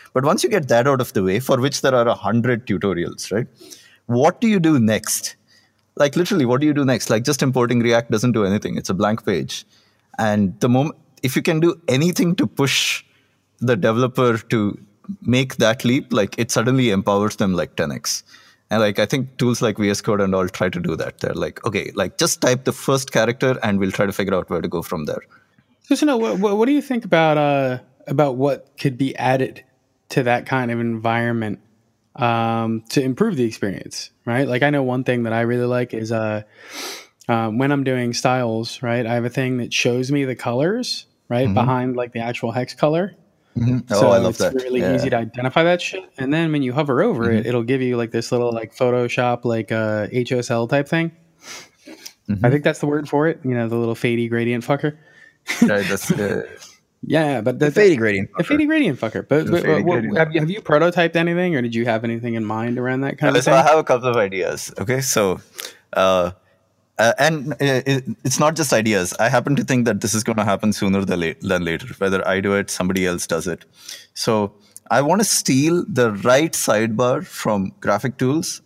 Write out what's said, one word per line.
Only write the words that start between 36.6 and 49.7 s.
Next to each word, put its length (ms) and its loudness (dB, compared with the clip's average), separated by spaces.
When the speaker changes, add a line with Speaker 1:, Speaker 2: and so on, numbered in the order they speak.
Speaker 2:
um, 300 0
when 120 2
I'm 140 0
doing 300 -2
styles, 680 -2
right, 220 -2
I 100 -2
have 120 -2
a 40 -4
thing 280 -2
that 160 -6
shows 360 0
me 140 0
the 120 -4
colors, 720 -2
right, 160 0
Speaker 1:
Mm-hmm. 100 0
Speaker 2:
behind, 420 2
like, 160 -6
the 80 -6
actual 320 -4
hex 200 -4
color. 420 0
Speaker 1:
Mm-hmm. 220 0
Oh, 100 2
Speaker 2:
So 100 6
Speaker 1:
I 80 6
love 120 2
Speaker 2:
it's 80 -6
Speaker 1:
that. 160 0
Speaker 2:
really 260 -2
Speaker 1:
Yeah. 140 2
Speaker 2:
easy 160 -2
to 60 2
identify 480 -2
that 160 2
shit. 240 -8
And 140 -2
then 180 0
when 120 0
you 100 -2
hover 300 2
over 280 0
it, 100 2
Speaker 1:
Mm-hmm. 80 -4
Speaker 2:
it'll 140 0
give 200 0
you, 140 0
like, 140 -2
this 220 -4
little, 200 0
like, 220 -8
Photoshop, 680 0
like, 260 -2